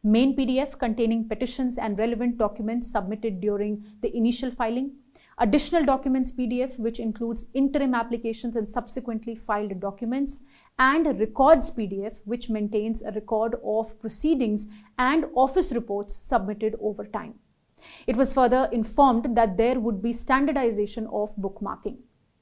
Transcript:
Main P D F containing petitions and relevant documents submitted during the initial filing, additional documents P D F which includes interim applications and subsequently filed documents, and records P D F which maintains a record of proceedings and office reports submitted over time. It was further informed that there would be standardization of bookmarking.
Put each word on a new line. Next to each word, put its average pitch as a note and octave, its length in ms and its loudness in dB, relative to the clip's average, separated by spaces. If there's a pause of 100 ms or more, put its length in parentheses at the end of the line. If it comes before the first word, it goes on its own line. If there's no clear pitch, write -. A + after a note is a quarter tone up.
Main A#3+ 320 6
P C4+ 100 0
D B3+ 140 2
F C4+ 180 -2
containing A3+ 500 0
petitions B3 500 -4
and G#3 200 -2
relevant A#3 400 0
documents A3 540 -2
submitted G#3 500 -4
during G#3 440 -2 (160)
the - 140 -4
initial A#3+ 360 0
filing, B3 400 -2 (460)
additional C#4+ 480 4
documents C4 460 2
P B3 160 -4
D B3 160 -2
F B3+ 140 -8
which A3+ 220 -4
includes A#3 540 -4
interim C#4 400 2
applications A#3 640 -4
and G#3+ 120 -2
subsequently A3+ 680 -6
filed G#3 440 -4
documents, A#3 640 -4 (360)
and C#4 420 4
records C4 500 6
P A3 180 -4
D G3 180 -6
F G#3+ 180 -10
which A#3+ 260 -6
maintains G#3+ 520 -2
a - 100 -8
record A3 520 -2
of A3 360 -2
proceedings A3+ 680 0 (300)
and C#4 280 2 (100)
office C4 380 2
reports G#3 420 -4
submitted G#3+ 640 -2
over G#3 240 -4
time. F#3 280 -8 (760)
It B3+ 80 0
was C4 180 2
further B3+ 380 4
informed A#3+ 640 4
that G#3+ 220 4
there A#3+ 220 4
would G#3+ 220 -2
be A#3 120 -2
standardization A#3+ 920 0
of G#3 280 -4
bookmarking. G3 640 -6 (440)